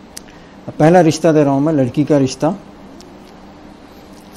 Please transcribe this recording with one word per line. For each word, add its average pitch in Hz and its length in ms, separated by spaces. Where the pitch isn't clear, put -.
पहला 170 220
रिश्ता 160 300
दे 151 120
रहा 139 100
हूँ 135 80
मैं, 160 120
लड़की 135 300
का 147 140
रिश्ता। 143 380